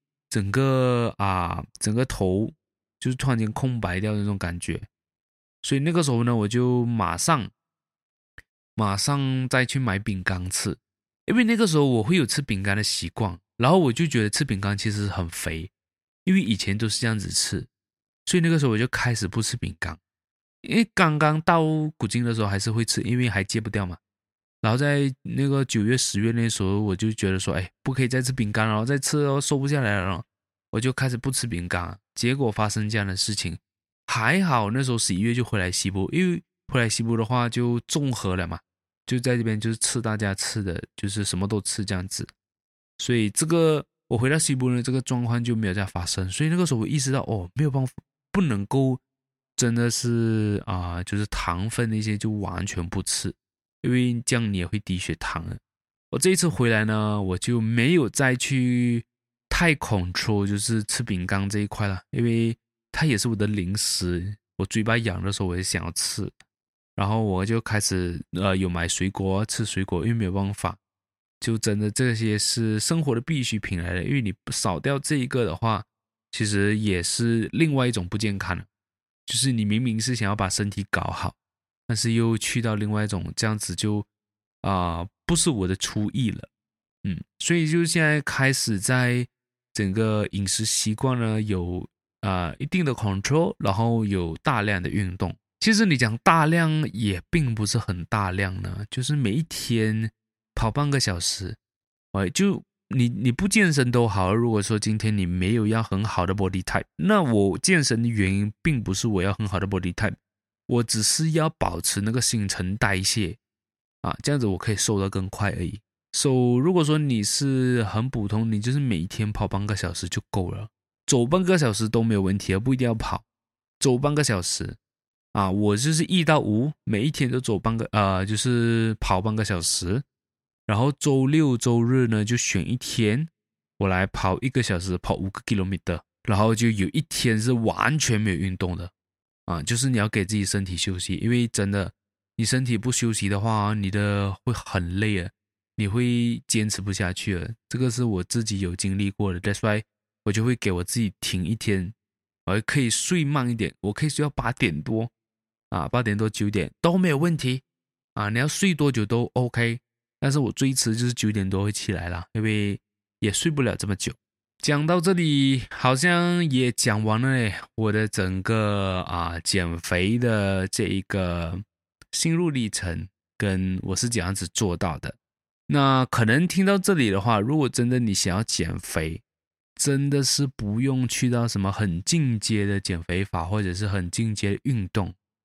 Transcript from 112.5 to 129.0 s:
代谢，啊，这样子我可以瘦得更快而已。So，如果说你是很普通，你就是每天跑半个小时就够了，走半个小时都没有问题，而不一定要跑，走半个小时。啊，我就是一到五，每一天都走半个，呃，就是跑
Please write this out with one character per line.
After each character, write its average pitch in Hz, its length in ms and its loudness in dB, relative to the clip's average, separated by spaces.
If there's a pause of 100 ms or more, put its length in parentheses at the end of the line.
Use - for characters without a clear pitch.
代 98 240 2
谢， 95 360 -2 (640)
啊， - 220 -4
这 143 80 0
样 143 80 2
子 120 60 0
我 95 120 2
可 - 140 -2
以 101 40 0
瘦 101 240 0
得 95 100 0
更 95 200 -4
快 101 220 -2
而 85 120 -4
已。 95 160 -6 (340)
So， 123 460 4
如 156 120 2
果 175 120 4
说 151 140 2
你 131 260 2
是 127 600 2
很 110 260 -2
普 107 180 -4
通， 110 240 0
你 104 100 0
就 120 100 -2
是 143 80 2
每 104 260 0
天 107 260 -2
跑 101 160 -2
半 98 200 -2
个 107 80 0
小 87 180 -4
时 90 140 -6
就 104 220 -4
够 90 220 -2
了， 101 180 -10 (360)
走 120 200 4
半 180 180 4
个 185 140 4
小 127 160 4
时 107 160 0
都 113 120 2
没 113 120 2
有 101 80 4
问 95 160 2
题， 95 160 -2
而 98 60 2
不 131 140 0
一 131 40 0
定 123 100 2
要 113 60 2
跑， - 300 -4 (560)
走 127 180 6
半 147 160 2
个 147 100 2
小 107 160 2
时。 - 380 -6 (560)
啊， 98 180 2
我 104 260 4
就 147 160 0
是 160 120 2
一 175 200 2
到 156 140 4
五， 113 340 0 (100)
每 107 200 0
一 151 80 0
天 131 180 0
都 123 100 0
走 107 200 -2
半 113 180 -2
个， 113 140 -4
呃， 98 340 2
就 107 100 -2
是 117 640 2
跑 92 220 0